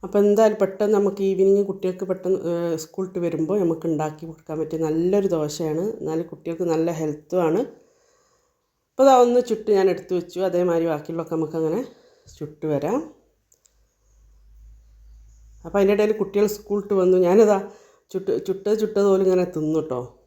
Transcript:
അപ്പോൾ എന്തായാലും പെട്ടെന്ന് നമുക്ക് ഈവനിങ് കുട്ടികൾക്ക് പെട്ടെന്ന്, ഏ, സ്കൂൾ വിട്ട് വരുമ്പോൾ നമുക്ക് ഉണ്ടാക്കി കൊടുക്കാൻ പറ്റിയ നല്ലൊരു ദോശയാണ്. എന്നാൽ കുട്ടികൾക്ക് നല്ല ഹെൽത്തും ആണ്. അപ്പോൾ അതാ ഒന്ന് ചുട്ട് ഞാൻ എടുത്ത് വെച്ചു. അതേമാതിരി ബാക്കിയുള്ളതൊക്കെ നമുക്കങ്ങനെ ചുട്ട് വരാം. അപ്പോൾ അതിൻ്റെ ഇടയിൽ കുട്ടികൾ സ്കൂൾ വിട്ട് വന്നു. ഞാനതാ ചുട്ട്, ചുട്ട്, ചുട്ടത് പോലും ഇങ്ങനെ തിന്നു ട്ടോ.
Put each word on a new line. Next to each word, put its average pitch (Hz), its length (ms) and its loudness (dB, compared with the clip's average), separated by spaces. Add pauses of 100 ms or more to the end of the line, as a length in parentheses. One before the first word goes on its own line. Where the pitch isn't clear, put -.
അപ്പോൾ 196 180 0
എന്തായാലും 214 380 4
പെട്ടെന്ന് 208 360 0
നമുക്ക് 196 300 0
ഈവനിങ് 196 420 4
കുട്ടികൾക്ക് 185 400 -6
പെട്ടെന്ന്, 185 300 -2 (100)
ഏ, - 20 -2 (340)
സ്കൂൾ 190 200 -8
വിട്ട് 185 200 -6
വരുമ്പോൾ 165 380 -2
നമുക്ക് 160 280 -2
ഉണ്ടാക്കി 156 380 -6
കൊടുക്കാൻ 160 320 -12
പറ്റിയ 156 260 -6
നല്ലൊരു 180 480 0
ദോശയാണ്. 156 500 -4 (140)
എന്നാൽ 160 320 -4
കുട്ടികൾക്ക് 165 420 -6
നല്ല 160 160 0 (120)
ഹെൽത്തും 156 440 -2
ആണ്. 175 160 2 (1300)
അപ്പോൾ 262 160 2
അതാ 269 80 8 (120)
ഒന്ന് 240 160 2 (100)
ചുട്ട് 214 260 -4
ഞാൻ 190 160 2
എടുത്ത് 185 260 -10
വെച്ചു. 180 200 -10 (100)
അതേമാതിരി 170 440 0
ബാക്കിയുള്ളതൊക്കെ 165 440 -8
നമുക്കങ്ങനെ 160 420 -4 (580)
ചുട്ട് 151 320 -12
വരാം. 147 260 -2 (2750)
അപ്പോൾ 170 140 -4
അതിൻ്റെ 196 180 4
ഇടയിൽ 214 220 2
കുട്ടികൾ 202 280 0 (100)
സ്കൂൾ - 240 -4
വിട്ട് 202 180 -4
വന്നു. 185 180 4 (100)
ഞാനതാ 208 300 6 (560)
ചുട്ട്, 190 200 -4 (140)
ചുട്ട്, 190 240 -6 (100)
ചുട്ടത് 202 300 0
പോലും 190 160 2
ഇങ്ങനെ 180 280 2
തിന്നു 156 320 0
ട്ടോ. 127 140 -6 (260)